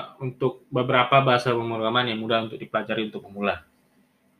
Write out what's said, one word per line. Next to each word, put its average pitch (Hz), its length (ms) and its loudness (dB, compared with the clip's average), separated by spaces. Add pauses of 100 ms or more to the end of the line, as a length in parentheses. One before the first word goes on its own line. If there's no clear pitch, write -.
(180)
untuk 127 500 -4
beberapa 127 540 4
bahasa 123 320 2
pemrograman 117 560 0
yang 110 80 -4
mudah 113 260 0
untuk 110 140 -12
dipelajari 110 480 -4
untuk 104 200 -12
pemula. 101 360 -4 (760)